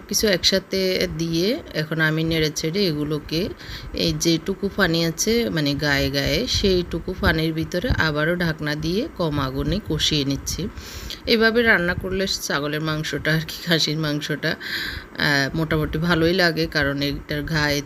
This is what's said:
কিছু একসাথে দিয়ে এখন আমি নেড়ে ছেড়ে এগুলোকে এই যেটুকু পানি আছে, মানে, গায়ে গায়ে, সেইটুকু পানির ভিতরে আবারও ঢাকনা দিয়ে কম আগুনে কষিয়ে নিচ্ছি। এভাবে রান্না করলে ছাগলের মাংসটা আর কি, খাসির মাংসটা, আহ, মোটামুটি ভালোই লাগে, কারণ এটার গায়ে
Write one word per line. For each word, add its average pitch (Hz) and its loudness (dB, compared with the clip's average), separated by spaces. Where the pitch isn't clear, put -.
কিছু 220 2
একসাথে 185 2
দিয়ে 165 0
এখন 156 -2
আমি 156 2
নেড়ে 160 2
ছেড়ে 185 0
এগুলোকে 151 -2
এই 170 0
যেটুকু 170 0
পানি 165 2
আছে, 220 0
মানে, 147 0
গায়ে 139 2
গায়ে, 139 0
সেইটুকু 180 0
পানির 160 2
ভিতরে 160 -2
আবারও 160 2
ঢাকনা 160 -2
দিয়ে 175 -2
কম 151 0
আগুনে 143 -2
কষিয়ে 151 2
নিচ্ছি। 139 -4
এভাবে 226 4
রান্না 185 4
করলে 190 -2
ছাগলের 151 -2
মাংসটা 156 -2
আর 160 2
কি, 156 -8
খাসির 156 2
মাংসটা, 147 -2
আহ, - -2
মোটামুটি 156 0
ভালোই 165 4
লাগে, 165 2
কারণ 139 0
এটার 143 -4
গায়ে 147 0